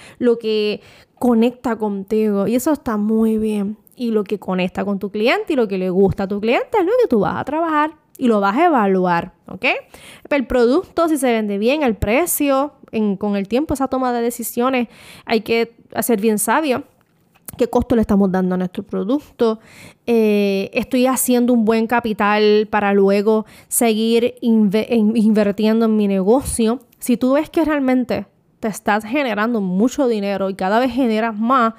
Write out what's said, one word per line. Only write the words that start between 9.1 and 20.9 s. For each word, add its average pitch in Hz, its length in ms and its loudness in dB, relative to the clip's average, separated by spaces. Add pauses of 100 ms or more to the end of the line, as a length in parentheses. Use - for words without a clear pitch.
¿ok? - 200 -8 (640)
El 285 160 0
producto, 285 640 2
si 311 80 0
se 254 160 0
vende 214 260 -2
bien, 254 240 0
el 233 140 0
precio, 277 800 0 (180)
en, 208 240 -2
con 202 200 -4
el 196 120 -4
tiempo, 285 260 -2
esa 269 140 -2
toma 254 240 -2
de 240 100 -2
decisiones, 240 640 -2 (380)
hay 226 140 0
que 233 360 -2 (240)
ser 226 200 0
bien 214 180 2
sabio. 269 460 0 (720)
¿Qué - 120 0
costo - 260 0
le 226 60 4
estamos 196 320 2
dando 185 220 0
a 180 40 -2
nuestro 185 240 -6
producto? 220 800 -4 (460)
Eh, 208 640 0
¿estoy 247 340 0